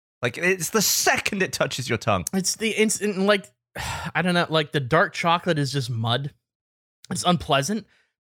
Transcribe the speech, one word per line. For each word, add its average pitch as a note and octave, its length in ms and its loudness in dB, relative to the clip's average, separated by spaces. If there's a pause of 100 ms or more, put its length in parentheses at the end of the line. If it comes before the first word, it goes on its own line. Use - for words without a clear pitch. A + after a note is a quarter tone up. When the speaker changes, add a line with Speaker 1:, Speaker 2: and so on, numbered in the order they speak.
(220)
Speaker 1:
Like, B2 160 -4
it's F3 320 0
the A3 100 2
second - 640 0
it F3+ 100 -2
touches C3+ 360 -2
your A2+ 100 0
tongue. F#2+ 340 0
Speaker 2:
It's F#3+ 240 -2
the A3 140 -2
instant, G3+ 480 0
like, G3+ 280 2 (300)
<sighs> - 380 -8
I D#3+ 80 2
don't F3+ 100 2
know, F3 160 2
like, D#3 240 0
the D3+ 80 2
dark D#3+ 320 2
chocolate E3+ 460 0
is C#3 140 0
just C3 180 -2
mud. A#2+ 420 -2 (760)
It's F3+ 140 -4
unpleasant. D3+ 640 0 (400)